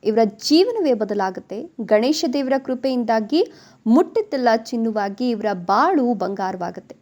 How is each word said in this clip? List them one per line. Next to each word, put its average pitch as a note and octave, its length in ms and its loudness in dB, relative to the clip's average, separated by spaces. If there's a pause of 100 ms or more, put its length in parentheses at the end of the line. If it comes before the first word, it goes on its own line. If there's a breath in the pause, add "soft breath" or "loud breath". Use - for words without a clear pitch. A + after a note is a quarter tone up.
ಇವರ G#3+ 200 0
ಜೀವನವೇ E4 680 2
ಬದಲಾಗುತ್ತೆ. G3+ 760 -6 (100)
ಗಣೇಶ A3+ 520 2
ದೇವರ C4+ 260 -2
ಕೃಪೆಯಿಂದಾಗಿ B3+ 920 -2 (340 loud breath)
ಮುಟ್ಟಿದ್ದೆಲ್ಲ C#4 720 2
ಚಿನ್ನವಾಗಿ A3+ 760 -2
ಇವರ G#3+ 220 -2
ಬಾಳು A#3+ 640 2
ಬಂಗಾರವಾಗುತ್ತೆ. F#3 880 -6